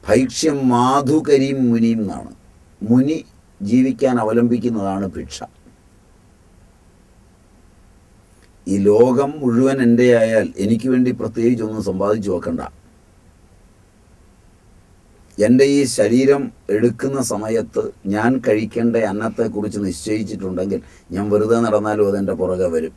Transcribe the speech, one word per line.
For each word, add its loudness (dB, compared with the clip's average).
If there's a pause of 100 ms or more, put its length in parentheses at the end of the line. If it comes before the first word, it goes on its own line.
ഭൈക്ഷ്യം 0 (180)
മാധുകരിയും 2 (120)
മുനിയും 2
എന്നാണ്. -10 (600)
മുനി 2 (520)
ജീവിക്കാൻ 2
അവലംബിക്കുന്നതാണ് -2 (100)
ഭിക്ഷ. -14 (3250)
ഈ -2 (160)
ലോകം 4 (120)
മുഴുവൻ 2
എൻ്റെ 4 (140)
ആയാൽ 2 (180)
എനിക്ക് 0
വേണ്ടി 2 (100)
പ്രത്യേകിച്ചൊന്നും -2
സമ്പാദിച്ചു -2
വെക്കണ്ട. -6 (2750)
എൻ്റെ 6 (120)
ഈ 4 (180)
ശരീരം 4 (340)
എടുക്കുന്ന 0 (140)
സമയത്ത് -4 (320)
ഞാൻ 0 (160)
കഴിക്കേണ്ട 0 (140)
അന്നത്തെക്കുറിച്ച് -6
നിശ്ചയിച്ചിട്ടുണ്ടെങ്കിൽ -6 (340)
ഞാൻ -4
വെറുതെ 2
നടന്നാലും 0
അതെൻ്റെ -2
പുറകെ -2
വരും. -4